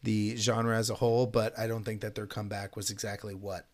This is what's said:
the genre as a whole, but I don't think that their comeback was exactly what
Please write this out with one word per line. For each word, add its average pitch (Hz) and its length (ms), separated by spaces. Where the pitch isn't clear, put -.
the 107 340
genre 113 400
as 113 140
a 101 40
whole, 120 300
but 110 320
I 110 80
don't 113 180
think 107 180
that 107 120
their 107 140
comeback 101 500
was 104 140
exactly 101 420
what 95 400